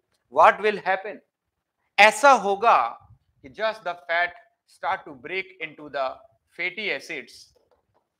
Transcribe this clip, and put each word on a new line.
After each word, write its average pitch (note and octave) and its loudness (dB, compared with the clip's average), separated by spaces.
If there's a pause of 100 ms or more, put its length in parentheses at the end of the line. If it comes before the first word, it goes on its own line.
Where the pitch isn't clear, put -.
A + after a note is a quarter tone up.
(360)
what F#3+ 6
will G3+ -4
happen? F#3+ -6 (800)
ऐसा G#3+ 6
होगा G3 0 (340)
कि C#3 -20
just G#3 -6
the F3 -10
fat E3+ -4 (400)
start F#3 -8
to D#3 -18 (120)
break F#3 -8 (220)
into D3+ -20
the C3+ -6 (460)
fatty F3 -8
acids, C#3 -14 (880)